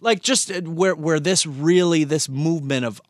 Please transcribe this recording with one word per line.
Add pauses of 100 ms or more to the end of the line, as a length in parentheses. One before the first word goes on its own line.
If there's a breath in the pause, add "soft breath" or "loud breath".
Like,
just,
uh,
where,
where
this
really,
this
movement
of (120)